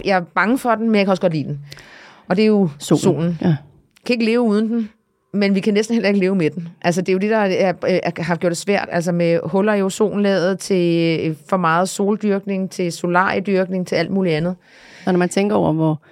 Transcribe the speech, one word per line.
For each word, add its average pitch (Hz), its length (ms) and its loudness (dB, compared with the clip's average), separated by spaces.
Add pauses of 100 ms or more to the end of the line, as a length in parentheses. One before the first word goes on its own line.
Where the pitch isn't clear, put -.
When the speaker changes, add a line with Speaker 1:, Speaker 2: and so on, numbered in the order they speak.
Speaker 1:
jeg 196 120 2
er 180 40 -2
bange 190 360 0
for 240 180 0
den, 214 140 -2
men 220 60 2
jeg 196 100 2
kan 196 60 0
også 185 100 0
godt 175 120 2
lide 151 100 -2
den. 143 160 -8 (680)
Og 180 80 0
det 208 80 4
er 214 40 6
jo 202 220 4 (100)
Speaker 2:
Solen. - 220 2
Speaker 1:
solen. 170 400 0
Speaker 2:
Ja. 175 140 4 (500)
Speaker 1:
Kan 247 80 0
ikke 233 120 0
leve 233 160 2
uden 220 280 2
den, 226 200 -2 (440)
men 196 220 2
vi 196 40 2
kan 208 140 0
næsten 214 200 0
heller 214 160 2
ikke 202 100 2
leve 185 160 2
med 160 140 2
den. 170 200 -8 (120)
Altså, 175 200 0
det 175 80 -2
er 190 40 2
jo 185 60 2
det, 208 100 0
der 220 80 2
er, 190 360 0 (100)
er, 175 400 -2
har 165 120 -2
gjort 175 160 -2
det 170 60 -4
svært. - 340 -2
Altså, 175 200 -2
med 170 320 2
huller 196 300 0
i 202 80 0
ozonlaget, 190 760 0
til, 170 600 2 (100)
øh, 156 60 -4 (140)
for 196 80 0
meget 175 320 2
soldyrkning, 196 840 -2
til 175 200 -4
solariedyrkning, 185 960 0
til - 80 -4
alt 170 160 -2
muligt 190 240 0
andet. 170 200 -2 (500)
Speaker 2:
Og 190 80 0
når 180 40 2
man 180 120 2
tænker 202 260 0
over, 165 180 2
hvor 160 380 0